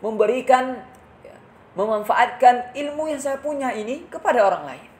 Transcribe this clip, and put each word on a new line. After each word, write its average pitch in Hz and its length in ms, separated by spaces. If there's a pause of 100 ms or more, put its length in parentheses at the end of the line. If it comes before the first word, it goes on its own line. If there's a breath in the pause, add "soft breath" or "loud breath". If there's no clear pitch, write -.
memberikan, 247 800 (400)
ya, - 160 (400)
memanfaatkan 240 960
ilmu 294 380
yang 269 80
saya 269 180
punya 277 320
ini 220 380
kepada 247 340
orang 175 240
lain. 123 220 (100)